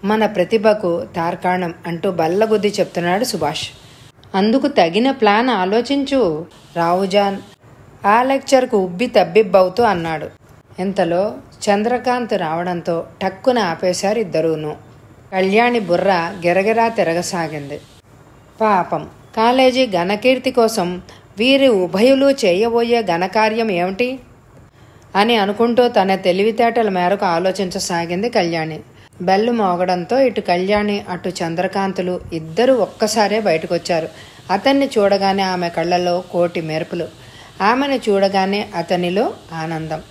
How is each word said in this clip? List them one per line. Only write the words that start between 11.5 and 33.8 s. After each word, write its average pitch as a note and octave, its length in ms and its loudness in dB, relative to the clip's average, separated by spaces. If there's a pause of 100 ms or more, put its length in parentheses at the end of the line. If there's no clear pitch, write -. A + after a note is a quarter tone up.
చంద్రకాంత్ A#3 800 -2
రావడంతో E3+ 720 -4 (160)
టక్కున F#3+ 380 0
ఆపేశారు F#3+ 600 -2
ఇద్దరూను. D#3+ 560 -2 (580)
కళ్యాణి G#3+ 460 2
బుర్ర F3 540 0 (120)
గిరగిరా G#3 420 2
తిరగసాగింది. E3 920 -4 (840)
పాపం, F3+ 480 0 (280)
కాలేజీ B3+ 500 4
ఘనకీర్తి G#3 640 0
కోసం G3+ 500 0 (360)
వీరి C4+ 300 4
ఉభయులు A#3 640 4
చేయబోయే A#3 760 2
ఘనకార్యం G#3+ 680 0
ఏమిటి F#3+ 480 -2 (960)
అని A3 200 4
అనుకుంటూ A3+ 520 2
తన G3 280 2
తెలివితేటల G#3+ 760 0
మేరకు F#3+ 360 0
ఆలోచించసాగింది F3+ 1040 -2
కళ్యాణి. E3 500 -2 (420)
బెల్ G3 300 2
మోగడంతో F3+ 680 0
ఇటు A#3 220 2
కళ్యాణి, G3+ 680 0
అటు F3+ 200 -6
చంద్రకాంతులు F#3 920 -4 (120)
ఇద్దరూ E3 420 0
ఒక్కసారే G#3+ 640 0
బయటకొచ్చారు. E3+ 680 -2 (420)